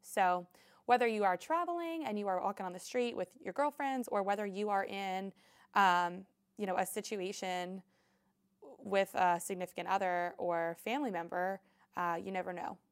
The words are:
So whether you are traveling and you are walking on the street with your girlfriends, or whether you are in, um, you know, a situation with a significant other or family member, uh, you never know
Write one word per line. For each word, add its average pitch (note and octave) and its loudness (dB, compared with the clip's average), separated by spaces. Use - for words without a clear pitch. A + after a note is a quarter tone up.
So F3+ 2
whether A#3+ 6
you A3 2
are F3+ 4
traveling E4+ -2
and G#3 -2
you G3+ -2
are F#3 2
walking G3 -2
on F3+ -6
the F#3 -10
street A#3+ -2
with - -4
your F#3 -8
girlfriends, C#4 0
or G#3 0
whether G3+ 0
you G3+ -2
are G3 2
in, G3 -4
um, F3+ 4
you G#3 -4
know, F#3 0
a F#3 2
situation F#3 -4
with G3 2
a F3 4
significant F3+ -6
other F3+ 0
or E3+ -2
family B3 -2
member, F3+ -2
uh, E3+ 0
you G3 -8
never F3+ -4
know F3 -8